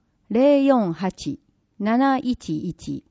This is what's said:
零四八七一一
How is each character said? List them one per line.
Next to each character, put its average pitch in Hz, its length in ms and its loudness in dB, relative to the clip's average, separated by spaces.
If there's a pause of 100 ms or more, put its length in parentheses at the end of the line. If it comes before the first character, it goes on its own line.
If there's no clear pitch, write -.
(300)
零 277 360 4
四 240 260 2
八 165 480 -8 (380)
七 254 420 0
一 233 500 -6
一 - 420 -12